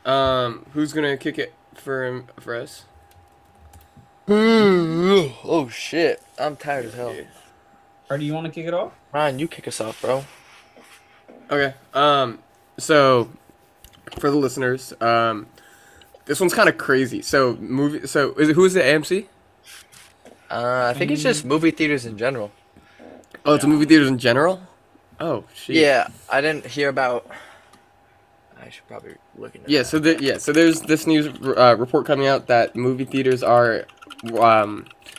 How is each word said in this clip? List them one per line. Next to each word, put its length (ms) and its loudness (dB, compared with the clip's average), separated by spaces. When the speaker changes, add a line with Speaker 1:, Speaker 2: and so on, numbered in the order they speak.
Speaker 1:
Um, 720 -2
who's 180 -4
gonna 240 -2
kick 220 -8
it 160 -8
for 300 -8
him, 220 -10
for 160 -12
us? 280 -14
Speaker 2:
Oh, 1400 2
shit. 500 -2
I'm 180 -6
tired 300 -8
as 80 -16
hell. 160 -10
Speaker 1:
Okay. 180 -16
Speaker 3:
Cardi, 160 -6
you 100 -4
wanna 160 -8
kick 160 -12
it 80 -6
off? 180 -4
Speaker 2:
Ryan, 260 -2
you 80 -4
kick 220 -12
us 120 -10
off, 220 -8
bro. 220 -2
Speaker 1:
Okay. 240 -2
Um, 460 2
so, 520 4
for 120 -2
the 60 2
listeners, 640 -2
um, 460 0
this 160 -6
one's 140 0
kinda 180 4
crazy. 500 -2
So, 380 0
movie, 480 -4
so, 260 -2
is 140 2
it, 80 2
who 80 6
is 100 2
it, 100 2
A 40 2
M 160 2
C? 240 -4
Speaker 2:
Uh, 400 -2
I 80 -4
think 120 -2
it's 120 -2
just 220 0
Speaker 3:
Mm. 40 -10
Speaker 2:
movie 220 2
theaters 360 -2
in 120 -12
general. 340 -4
Speaker 1:
Oh, 100 4
it's 100 0
Speaker 3:
Yeah. 60 4
Speaker 1:
movie 160 4
theaters 220 6
in 100 0
general? 420 0
Oh, 240 -6
shit. 220 -6
Speaker 2:
Yeah, 320 2
I 120 0
didn't 260 -4
hear 220 -4
about, 380 -4
I 100 -20
should 160 -20
probably 280 -18
look 160 -18
into 160 -14
Speaker 1:
Yeah, 100 2
Speaker 2:
that. 60 -2
Speaker 1:
so 120 -2
the, 240 2
yeah, 160 -2
so 140 -4
there's 300 4
this 240 -2
news, 220 0
uh, 220 6
report 280 -2
coming 200 0
out 220 0
that 280 2
movie 280 -2
theaters 380 0
are, 440 4
um, 460 4